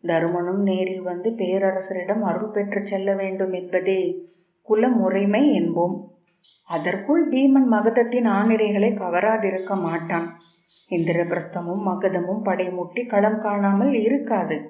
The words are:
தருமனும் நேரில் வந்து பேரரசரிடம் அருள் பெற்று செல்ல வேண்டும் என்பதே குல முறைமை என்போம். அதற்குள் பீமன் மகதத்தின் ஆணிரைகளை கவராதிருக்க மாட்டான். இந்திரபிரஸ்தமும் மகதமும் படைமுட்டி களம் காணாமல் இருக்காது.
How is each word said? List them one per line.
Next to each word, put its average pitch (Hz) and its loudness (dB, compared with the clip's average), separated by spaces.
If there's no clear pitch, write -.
தருமனும் 170 0
நேரில் 185 0
வந்து 180 -4
பேரரசரிடம் 190 -2
அருள் 196 -2
பெற்று 202 -2
செல்ல 196 -2
வேண்டும் 190 -2
என்பதே 185 -2
குல 220 4
முறைமை 202 2
என்போம். 175 0
அதற்குள் 190 0
பீமன் 269 6
மகதத்தின் 233 2
ஆணிரைகளை 208 2
கவராதிருக்க 190 0
மாட்டான். 170 -4
இந்திரபிரஸ்தமும் 170 -2
மகதமும் 190 -2
படைமுட்டி 185 -4
களம் 214 2
காணாமல் 202 0
இருக்காது. 214 0